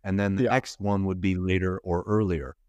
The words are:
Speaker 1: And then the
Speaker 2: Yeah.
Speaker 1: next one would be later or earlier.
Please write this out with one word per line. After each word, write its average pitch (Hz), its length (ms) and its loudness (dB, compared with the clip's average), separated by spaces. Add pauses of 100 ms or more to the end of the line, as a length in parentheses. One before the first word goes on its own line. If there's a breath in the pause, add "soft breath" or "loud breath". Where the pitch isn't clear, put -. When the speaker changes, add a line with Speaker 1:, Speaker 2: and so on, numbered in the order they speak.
Speaker 1:
And 98 160 0
then 101 160 2
the 123 100 2
Speaker 2:
Yeah. 113 60 2
Speaker 1:
next - 300 -2
one 98 240 0
would 92 160 -2
be 92 140 2
later 92 480 0
or 90 200 -2
earlier. 92 520 0 (140)